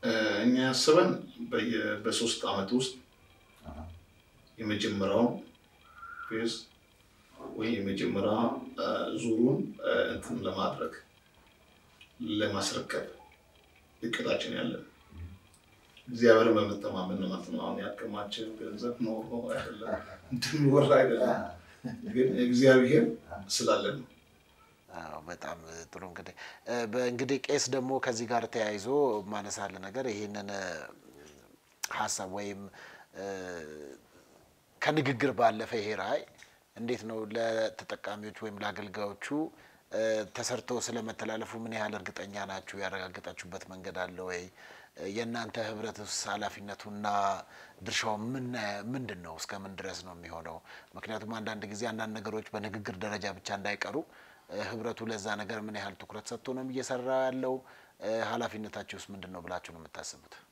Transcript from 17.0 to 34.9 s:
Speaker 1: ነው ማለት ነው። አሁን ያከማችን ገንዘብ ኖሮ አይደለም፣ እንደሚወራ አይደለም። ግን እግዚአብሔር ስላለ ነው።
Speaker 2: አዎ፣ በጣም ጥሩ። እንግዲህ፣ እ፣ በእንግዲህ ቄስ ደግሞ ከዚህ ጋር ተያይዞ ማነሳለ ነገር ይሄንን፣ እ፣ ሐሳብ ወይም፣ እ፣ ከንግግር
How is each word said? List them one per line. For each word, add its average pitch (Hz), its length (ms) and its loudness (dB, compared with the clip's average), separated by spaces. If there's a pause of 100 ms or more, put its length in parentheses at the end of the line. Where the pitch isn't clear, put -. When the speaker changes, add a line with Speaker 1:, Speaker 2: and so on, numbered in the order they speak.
Speaker 1:
ነው 95 100 -2
ማለት - 200 -4
ነው። 120 120 -4
አሁን - 180 -4
ያከማችን 104 760 -6
ገንዘብ 120 460 -4
ኖሮ 113 180 0 (280)
አይደለም፣ 107 440 -4 (380)
እንደሚወራ 139 640 6
አይደለም። 127 480 6 (640)
ግን 123 220 4 (100)
እግዚአብሔር 123 640 10 (440)
ስላለ - 440 2
ነው። - 160 -6 (880)
Speaker 2:
አዎ፣ 78 280 -10
በጣም 85 340 -8 (300)
ጥሩ። - 180 -14
እንግዲህ፣ 90 280 -12 (320)
እ፣ 117 100 -2 (120)
በእንግዲህ 123 540 0
ቄስ 143 280 2
ደግሞ 131 300 0
ከዚህ 117 280 0
ጋር 113 200 2
ተያይዞ 107 400 0 (380)
ማነሳለ 101 540 -6
ነገር 98 280 -4
ይሄንን፣ 104 440 -4
እ፣ 98 140 -4 (1300)
ሐሳብ 104 420 -2
ወይም፣ 101 280 -6 (520)
እ፣ 98 120 -8 (1600)
ከንግግር 139 520 4